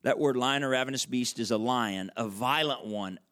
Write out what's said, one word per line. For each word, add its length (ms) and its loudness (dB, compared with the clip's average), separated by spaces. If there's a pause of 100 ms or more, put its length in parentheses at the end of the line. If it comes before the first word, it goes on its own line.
That 160 2
word 180 2
lion 260 2
or 80 0
ravenous 360 0
beast 320 -2
is 120 -2
a 60 4
lion, 600 0
a 120 -2
violent 560 0
one 340 -4 (140)